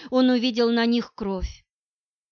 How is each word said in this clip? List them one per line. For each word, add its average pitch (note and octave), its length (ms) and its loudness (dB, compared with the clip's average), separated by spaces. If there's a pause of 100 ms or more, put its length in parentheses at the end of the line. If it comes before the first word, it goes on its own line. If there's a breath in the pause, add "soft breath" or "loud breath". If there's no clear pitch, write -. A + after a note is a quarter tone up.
(120)
он B3+ 180 4
увидел A#3 420 0
на A#3 140 2
них A#3 300 -2
кровь. G3 500 -8 (680)